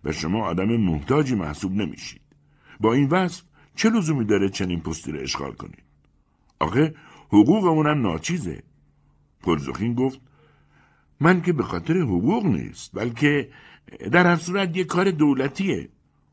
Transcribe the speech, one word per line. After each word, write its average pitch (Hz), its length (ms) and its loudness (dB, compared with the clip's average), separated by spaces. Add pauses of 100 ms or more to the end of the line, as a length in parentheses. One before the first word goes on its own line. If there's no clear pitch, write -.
و 71 80 -4
شما 85 340 -2
آدم 92 300 0
محتاجی 113 600 0
محسوب 90 360 -4
نمیشید. 95 500 -6 (580)
با 110 140 4
این 139 160 2
وصف 180 340 0 (320)
چه 220 140 2
لزومی 160 360 0
داره 98 240 2
چنین 90 300 -4
پستی 78 320 -8
رو 76 80 -6
اشغال 67 320 -6
کنید؟ 50 320 -18 (760)
آخه 131 360 0 (320)
حقوقمونم 151 760 4
ناچیزه.» 101 600 -4 (800)
پولزوخین 82 520 -2
گفت: 127 280 -2 (1000)
من 170 220 4
که 180 120 0
به 127 100 0
خاطر 92 340 -2
حقوق 147 480 0
نیست، 76 480 -4
بلکه 120 560 -2 (640)
در 180 160 6
هر 175 80 4
صورت 175 420 -4
یه 185 60 0
کار 180 280 0
دولتیه. 139 760 0 (440)